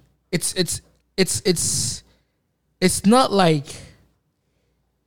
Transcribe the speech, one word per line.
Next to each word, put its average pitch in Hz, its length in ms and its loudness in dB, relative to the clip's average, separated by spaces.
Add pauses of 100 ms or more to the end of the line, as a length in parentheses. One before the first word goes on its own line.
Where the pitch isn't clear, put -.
(320)
It's, - 220 -4
it's, - 280 -4 (360)
it's, - 280 -2
it's, - 580 -2 (760)
it's - 260 0
not 240 280 4
like 165 320 2 (1400)